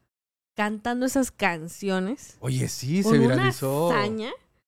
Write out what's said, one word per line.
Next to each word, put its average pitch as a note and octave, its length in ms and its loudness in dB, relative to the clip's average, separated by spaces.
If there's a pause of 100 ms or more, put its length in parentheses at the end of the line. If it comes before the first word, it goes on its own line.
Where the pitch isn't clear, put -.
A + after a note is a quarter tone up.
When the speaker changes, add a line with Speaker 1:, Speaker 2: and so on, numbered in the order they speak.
(560)
Speaker 1:
cantando A3 500 -2
esas C4 240 0
canciones F#3 1080 -4
Speaker 2:
Oye, C3 280 -2
sí, D#3+ 360 -2
Speaker 1:
con A3 80 4
Speaker 2:
se D3 80 8
Speaker 1:
una B2+ 160 6
Speaker 2:
viralizó. C#4+ 540 0
Speaker 1:
hazaña G#3+ 420 -2 (360)